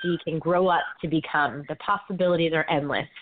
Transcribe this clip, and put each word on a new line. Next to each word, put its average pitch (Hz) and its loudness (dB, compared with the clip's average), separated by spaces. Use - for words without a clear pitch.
D 175 0
can 160 -2
grow 185 2
up 170 4
to 165 -4
become. 147 0
The 151 -6
possibilities 175 0
are 160 0
endless. 143 0